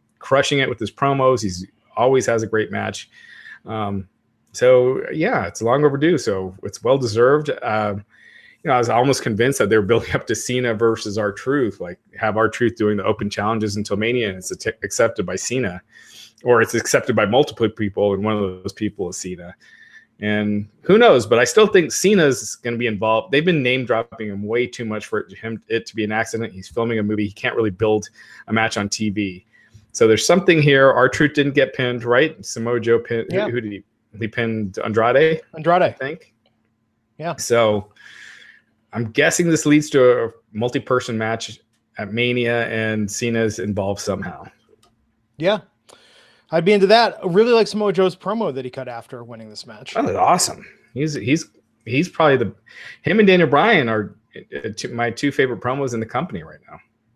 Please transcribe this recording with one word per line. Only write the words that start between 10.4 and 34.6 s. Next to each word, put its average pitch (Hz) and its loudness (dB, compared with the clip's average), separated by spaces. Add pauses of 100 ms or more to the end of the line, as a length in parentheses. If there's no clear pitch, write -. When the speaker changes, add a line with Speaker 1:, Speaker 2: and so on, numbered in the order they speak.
Speaker 1:
versus 110 -2
R-Truth, 110 -2
like, 90 -12 (220)
have 107 -2
R-Truth 110 0
doing 107 0
the 95 -4
open 107 -2
challenges 107 -4
until 104 -6
Mania, 113 -2
and 92 -6
it's 92 -10
atte-, - -8
accepted 110 0
by 92 -6
Cena, 104 -4 (640)
or 120 4
it's 113 0
accepted 120 0
by 104 2
multiple 117 2
people, 101 -2
and 98 -4
one 107 -2
of 104 -2
those 92 -6
people 101 -6
is 90 -10
Cena. 90 -12 (640)
And 104 -2 (140)
who 190 4
knows? 180 6
But 113 4
I 123 4
still 214 4
think 180 2
Cena's 151 2
gonna 120 -6
be 120 -2
involved. 110 -2
They've 147 2
been 165 2
name 127 0
dropping 113 -4
him 101 -8
way 117 -2
too 123 -10
much 107 -6
for 107 -4 (160)
him, 113 -10
it 113 -2
to - -20
be 110 -2
an 104 -2
accident. 110 -4
He's 92 -16
filming 117 -2
a 107 -2
movie. 104 -2
He 98 -8
can't 117 -6
really 113 0
build 107 0 (380)
a 110 -8
match 110 0
on 101 -4
T 107 -4
V. 98 -6 (480)
So - 2
there's 110 4
something 175 4
here. 135 6
R-Truth 127 2
didn't 143 2
get 135 2
pinned, 123 -2
right? 120 2
Samoa 117 -4
Joe 117 4
pinned. 117 -6
Speaker 2:
Yeah. 196 0
Speaker 1:
Who, 202 -6
who 120 -4
did 107 -8
he? 95 -12 (360)
He 113 -6
pinned 110 -4